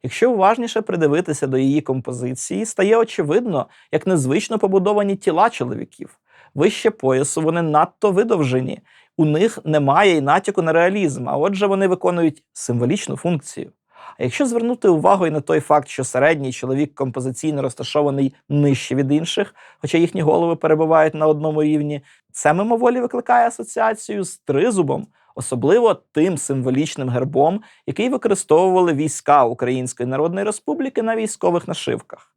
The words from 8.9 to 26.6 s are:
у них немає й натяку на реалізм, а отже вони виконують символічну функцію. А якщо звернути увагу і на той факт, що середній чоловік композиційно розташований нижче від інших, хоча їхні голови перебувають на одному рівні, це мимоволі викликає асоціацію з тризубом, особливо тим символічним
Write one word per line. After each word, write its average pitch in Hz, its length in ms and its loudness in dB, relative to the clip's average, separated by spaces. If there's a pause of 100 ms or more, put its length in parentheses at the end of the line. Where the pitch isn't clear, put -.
у 160 80 4
них 165 400 2
немає 156 520 4
й 147 40 0
натяку 180 400 0
на 160 120 0
реалізм, 170 560 0
а 135 80 -2
отже 196 300 0
вони 196 200 2
виконують 175 560 0 (100)
символічну 127 640 -4
функцію. - 540 -6 (480)
А - 40 -4
якщо 127 220 -2
звернути 233 420 -2
увагу 185 400 4
і 156 40 0
на 151 100 -2
той 156 180 0
факт, 151 280 2
що - 160 -8
середній 139 500 0
чоловік 135 420 -4
композиційно 135 680 -6
розташований 139 720 -2 (160)
нижче 143 460 2
від 135 160 0
інших, 170 440 -2 (260)
хоча 151 160 -2
їхні 170 240 0
голови 165 340 2
перебувають 156 580 4
на 156 140 0
одному 156 360 0
рівні, 147 380 -2 (300)
це - 220 0
мимоволі 240 480 0
викликає 240 460 0
асоціацію 220 760 -4
з - 140 -12
тризубом, 147 680 0 (280)
особливо 160 580 2
тим 160 440 -2
символічним 131 720 -4